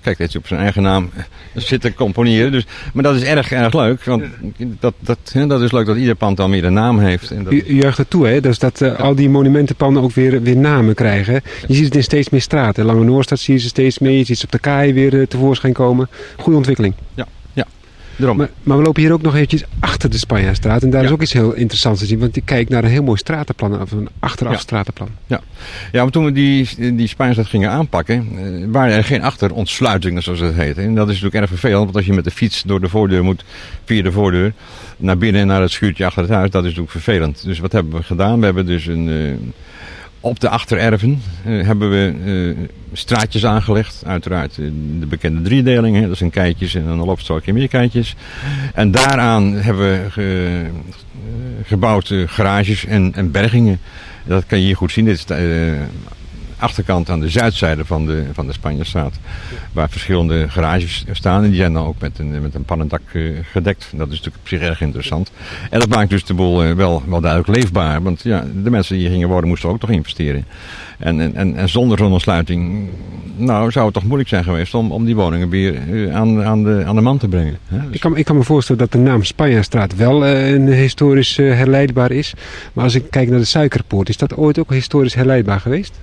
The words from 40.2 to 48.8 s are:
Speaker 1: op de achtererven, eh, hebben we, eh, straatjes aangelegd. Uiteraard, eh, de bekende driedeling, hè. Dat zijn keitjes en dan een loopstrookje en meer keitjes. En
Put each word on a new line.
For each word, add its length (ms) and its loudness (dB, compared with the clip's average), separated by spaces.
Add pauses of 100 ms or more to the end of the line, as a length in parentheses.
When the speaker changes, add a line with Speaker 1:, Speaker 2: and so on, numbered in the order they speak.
Speaker 1:
op 200 -4
de 80 0
achtererven, 760 0 (220)
eh, 220 -2
hebben 240 2
we, 240 2 (420)
eh, 60 -8 (300)
straatjes 540 -2
aangelegd. 600 0
Uiteraard, 520 -6
eh, 60 -6 (360)
de 60 -6
bekende 360 -2
driedeling, 540 4
hè. 120 2
Dat 80 -2
zijn 140 0
keitjes 440 -2
en 120 -2
dan 140 -2
een 60 -2
loopstrookje 440 -4
en 60 2
meer 120 0
keitjes. 460 0 (600)
En 160 2